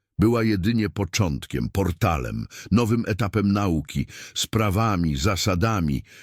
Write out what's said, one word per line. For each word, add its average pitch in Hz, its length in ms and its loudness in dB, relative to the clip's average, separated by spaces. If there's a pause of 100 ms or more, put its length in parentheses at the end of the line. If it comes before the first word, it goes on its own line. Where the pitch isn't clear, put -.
(180)
Była 117 240 4
jedynie 107 480 0
początkiem, 76 840 -2
portalem, 80 720 -2 (240)
nowym 117 360 4
etapem 101 460 0
nauki, 82 540 0 (280)
sprawami, 101 840 0
zasadami 90 840 0 (200)